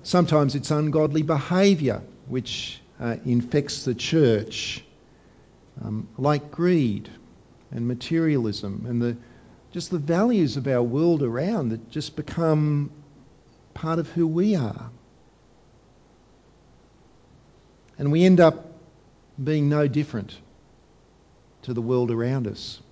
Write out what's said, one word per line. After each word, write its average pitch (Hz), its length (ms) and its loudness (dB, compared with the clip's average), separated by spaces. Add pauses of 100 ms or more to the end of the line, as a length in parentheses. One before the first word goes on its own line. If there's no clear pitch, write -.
Sometimes 151 500 2
it's 135 160 -6
ungodly 151 540 0
behaviour 156 800 2 (240)
which, - 520 -8 (200)
uh, 117 160 -4 (100)
infects 123 600 0
the 127 100 -2
church, - 880 0 (1000)
um, 110 320 -8
like 147 360 -2
greed 156 580 0 (640)
and 117 160 -6
materialism 120 1000 -2
and 120 140 -2
the, 120 160 -2 (540)
just 170 180 -10
the 180 80 -2
values 165 600 2
of 127 100 -4
our 127 160 2
world 147 400 2
around 139 460 -2
that 113 200 -6
just - 260 -10
become 151 760 0 (840)
part 165 240 -4
of 165 120 -2
who 170 180 0
we 185 280 2
are. 117 360 -6 (3000)
And 143 140 0
we 170 140 4
end 185 140 8
up - 360 4 (680)
being 147 260 0
no 147 180 2
different 123 500 -4 (1300)
to 127 100 -6
the 120 80 -2
world 123 300 0
around 120 340 -2
us. - 340 -10 (120)